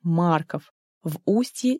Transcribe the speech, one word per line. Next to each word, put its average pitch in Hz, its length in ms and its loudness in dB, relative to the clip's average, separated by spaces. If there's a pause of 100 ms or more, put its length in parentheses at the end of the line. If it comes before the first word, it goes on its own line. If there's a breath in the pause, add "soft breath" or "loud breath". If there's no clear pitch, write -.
Марков 165 720 0 (300)
в 151 200 -6
устье 247 560 0